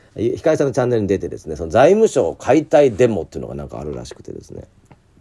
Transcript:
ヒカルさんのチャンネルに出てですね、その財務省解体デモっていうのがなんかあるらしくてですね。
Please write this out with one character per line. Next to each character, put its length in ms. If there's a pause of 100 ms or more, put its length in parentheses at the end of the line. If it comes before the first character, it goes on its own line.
(160)
ヒ 260
カ 100
ル 60
さ 60
ん 40
の 60
チ 60
ャ 60
ン 40
ネ 60
ル 60
に 80
出 100
て 80
で 100
す 100
ね、 100
そ 80
の 40
財 200
務 180
省 280
解 300
体 280
デ 160
モ 140
っ 20
て 120
い 20
う 20
の 80
が 60
な 100
ん 40
か 120
あ 20
る 100
ら 120
し 80
く 100
て 80
で 100
す 100
ね。 120 (580)